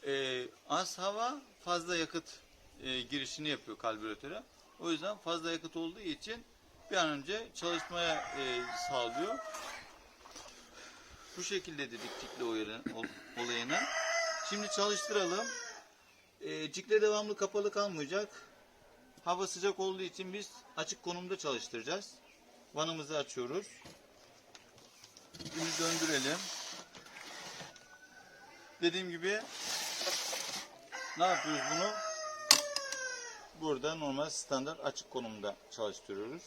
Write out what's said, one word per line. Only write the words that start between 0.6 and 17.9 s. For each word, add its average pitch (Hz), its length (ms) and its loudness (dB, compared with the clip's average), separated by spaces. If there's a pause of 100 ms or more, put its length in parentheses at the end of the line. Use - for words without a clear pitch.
az 180 300 0
hava 226 420 0 (240)
fazla 175 320 2
yakıt, 165 260 2 (600)
e, 131 180 0
girişini 135 480 -2
yapıyor 117 280 -2
karbüratöre. 113 680 -2 (360)
O 170 120 0
yüzden 180 260 0
fazla 165 340 0
yakıt 165 260 -4
olduğu 165 220 -2
için 214 440 -6 (480)
bir 196 60 4
an 165 120 6
önce 160 460 -2
çalışmaya, 170 600 2
e, 135 460 0 (280)
sağlıyor. 139 500 2 (2000)
Bu 180 60 -2
şekilde 156 480 -2
dedik 117 300 -4
cikle 127 220 -4
oyarı-, 110 380 2 (140)
ol-, - 480 -6
olayını. 120 360 4 (680)
Şimdi 208 180 0
çalıştıralım. 202 800 4 (960)
E, 156 300 -2
cikle 208 300 6
devamlı 208 360 4
kapalı 202 340 4
kalmayacak. 196 580 2 (960)